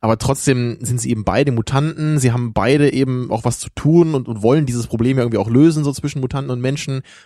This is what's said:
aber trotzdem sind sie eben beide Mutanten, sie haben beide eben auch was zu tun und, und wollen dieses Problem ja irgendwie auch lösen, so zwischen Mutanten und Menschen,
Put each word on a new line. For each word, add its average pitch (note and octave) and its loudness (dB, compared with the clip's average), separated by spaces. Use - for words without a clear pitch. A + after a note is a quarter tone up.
aber A2+ 2
trotzdem B2 -2
sind B2 -4
sie A#2+ -4
eben G#2+ -2
beide C3 2
Mutanten, D3+ -2
sie B2+ 2
haben A#2+ -4
beide C#3 2
eben C3 -2
auch A2+ -4
was A#2+ -2
zu - -12
tun D#3+ 4
und, B2 -2
und A2 -6
wollen C#3 4
dieses A#2+ -4
Problem A#2+ 0
ja B2+ 2
irgendwie A2+ 0
auch G2+ 0
lösen, D3+ 4
so C#3+ -2
zwischen C#3+ -8
Mutanten C3+ -6
und B2 -4
Menschen, C3+ -4